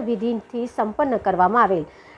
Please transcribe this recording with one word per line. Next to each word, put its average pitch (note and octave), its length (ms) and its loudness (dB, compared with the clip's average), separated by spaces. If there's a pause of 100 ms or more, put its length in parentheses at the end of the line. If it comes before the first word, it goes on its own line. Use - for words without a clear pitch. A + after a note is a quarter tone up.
વિધિથી A#3 600 -4
સંપન્ન A#3 580 -2
કરવામાં F#3+ 380 4
આવેલ, F#3 200 2 (340)